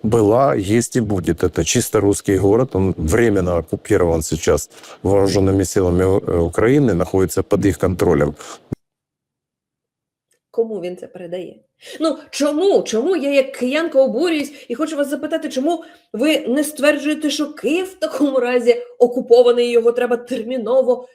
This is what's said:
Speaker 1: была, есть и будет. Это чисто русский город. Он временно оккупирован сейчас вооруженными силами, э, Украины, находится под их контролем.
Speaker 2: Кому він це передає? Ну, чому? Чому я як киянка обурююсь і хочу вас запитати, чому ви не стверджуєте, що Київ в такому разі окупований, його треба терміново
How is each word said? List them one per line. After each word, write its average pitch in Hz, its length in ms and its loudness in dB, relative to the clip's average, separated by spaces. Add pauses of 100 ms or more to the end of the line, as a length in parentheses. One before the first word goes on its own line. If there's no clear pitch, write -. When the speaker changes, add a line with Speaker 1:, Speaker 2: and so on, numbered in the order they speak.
Speaker 1:
была, 113 520 2
есть 110 400 -2
и 131 60 2
будет. 92 420 -2
Это 87 200 -2
чисто - 360 0
русский 101 380 2
город. 101 380 2
Он 95 220 0
временно 92 600 0
оккупирован 85 640 0
сейчас 78 480 -2 (340)
вооруженными 98 600 2
силами, 90 400 0
э, 92 360 0
Украины, 110 540 2
находится 92 500 0
под 95 220 -2
их 95 120 2
контролем. 85 580 0 (2250)
Speaker 2:
Кому 220 300 -4
він 180 160 -8
це - 100 -18
передає? 180 520 -14 (400)
Ну, 311 180 -2 (120)
чому? 294 540 2
Чому 262 320 -2
я 277 140 -2
як 269 220 0
киянка 285 500 0
обурююсь 277 680 -2
і 240 80 -6
хочу 302 220 -4
вас 285 120 -2
запитати, 311 400 -6
чому 320 340 -2 (300)
ви 269 260 0
не 262 240 -2
стверджуєте, 294 680 -2
що 285 240 -6
Київ 320 320 -4
в 370 80 -16
такому 285 460 -2
разі 240 340 2 (260)
окупований, 240 720 4
його 233 200 4
треба 240 260 -2
терміново 240 960 -2